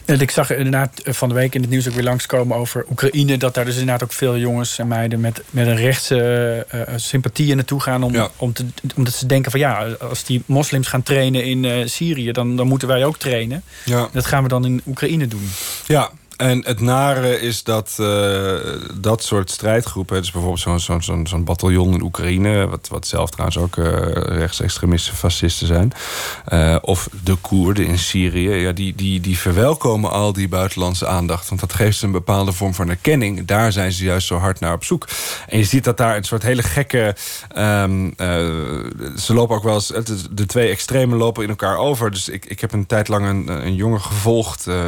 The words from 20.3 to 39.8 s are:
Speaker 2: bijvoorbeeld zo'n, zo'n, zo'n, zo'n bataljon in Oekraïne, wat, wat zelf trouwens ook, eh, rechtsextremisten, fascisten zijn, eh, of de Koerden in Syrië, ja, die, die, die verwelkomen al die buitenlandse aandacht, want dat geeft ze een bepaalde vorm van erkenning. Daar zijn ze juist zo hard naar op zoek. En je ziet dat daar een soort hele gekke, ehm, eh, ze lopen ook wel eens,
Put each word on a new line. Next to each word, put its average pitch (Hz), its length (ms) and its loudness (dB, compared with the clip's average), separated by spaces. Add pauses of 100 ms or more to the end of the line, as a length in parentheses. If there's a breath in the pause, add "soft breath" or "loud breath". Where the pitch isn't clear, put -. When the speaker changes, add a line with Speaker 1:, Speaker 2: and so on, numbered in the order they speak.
Speaker 2:
bijvoorbeeld 87 300 -2
zo'n, 87 180 0
zo'n, 85 240 -2
zo'n, 82 240 -2
zo'n 85 160 -2
bataljon 90 500 2
in 87 80 2
Oekraïne, 90 680 0
wat, 85 240 -6
wat - 160 -8
zelf 82 220 -2
trouwens 85 280 -2
ook, 87 200 0
eh, 85 80 2 (520)
rechtsextremisten, 85 800 0
fascisten - 520 0
zijn, 87 240 4 (540 loud breath)
eh, 80 360 4
of - 280 0 (140)
de 92 120 2
Koerden 95 500 2
in 87 120 2
Syrië, 90 560 0
ja, 90 180 0
die, 95 240 -4
die, 95 240 0
die 90 180 0
verwelkomen 110 760 2
al 104 220 2
die 98 140 -2
buitenlandse 92 600 -2
aandacht, 87 420 -2
want 95 120 -4
dat 87 120 -4
geeft 104 240 2
ze - 80 -2
een 98 60 0
bepaalde 98 400 0
vorm 95 220 -2
van 87 160 -2
erkenning. 101 580 0
Daar 107 240 4
zijn 95 200 0
ze 92 120 -4
juist 92 240 0
zo 92 100 0
hard 95 220 0
naar 85 140 0
op 82 100 -4
zoek. - 240 -2 (400 loud breath)
En - 100 -2
je 107 60 6
ziet 127 200 4
dat 120 140 2
daar 113 180 2
een 104 80 -2
soort 110 200 -4
hele 123 200 2
gekke, 113 520 0 (380 loud breath)
ehm, 98 520 2 (120)
eh, 92 100 -4 (880)
ze 113 160 0
lopen 117 220 4
ook 101 80 0
wel 110 100 2
eens, 104 140 0